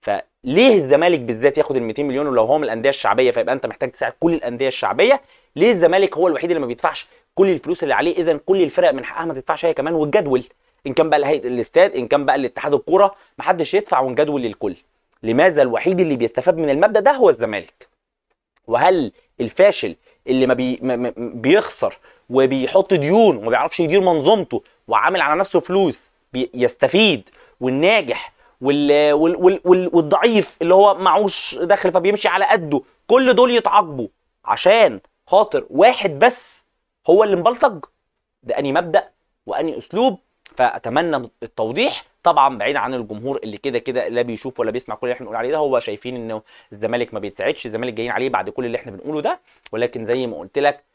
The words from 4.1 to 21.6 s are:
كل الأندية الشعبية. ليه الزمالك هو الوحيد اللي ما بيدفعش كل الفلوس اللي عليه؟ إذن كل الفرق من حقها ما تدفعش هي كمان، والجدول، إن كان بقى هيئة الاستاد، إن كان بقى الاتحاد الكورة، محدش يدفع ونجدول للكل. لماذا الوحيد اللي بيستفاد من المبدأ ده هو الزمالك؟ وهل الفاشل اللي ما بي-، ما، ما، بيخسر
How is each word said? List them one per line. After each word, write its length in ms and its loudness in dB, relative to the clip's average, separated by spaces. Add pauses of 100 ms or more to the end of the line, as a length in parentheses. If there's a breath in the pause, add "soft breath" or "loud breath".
كل 140 0
الأندية 340 -4
الشعبية. 520 0 (360 soft breath)
ليه 160 4
الزمالك 440 2
هو 120 2
الوحيد 220 -2
اللي 100 0
ما 60 -4
بيدفعش 400 -4 (280 soft breath)
كل 160 2
الفلوس 320 -4
اللي 120 0
عليه؟ 220 0
إذن 220 0
كل 240 0
الفرق 280 2
من 140 -4
حقها 200 -10
ما 100 -6
تدفعش 300 -6
هي 100 0
كمان، 200 -4
والجدول، 500 0 (420)
إن 80 -8
كان 160 2
بقى 160 0
هيئة 220 -2
الاستاد، 480 2
إن 120 -6
كان 160 0
بقى 120 2
الاتحاد 380 -4
الكورة، 400 2 (240 soft breath)
محدش 360 -2
يدفع 260 0
ونجدول 420 -2
للكل. 340 -6 (460)
لماذا 400 2
الوحيد 380 0
اللي 160 0
بيستفاد 400 0
من 140 -2
المبدأ 300 2
ده 120 2
هو 180 4
الزمالك؟ 580 -6 (800)
وهل 460 0 (280)
الفاشل 560 0 (300)
اللي 200 0
ما 80 2
بي-، 280 -6
ما، 140 -2
ما، 200 -6
بيخسر 800 -2 (320 soft breath)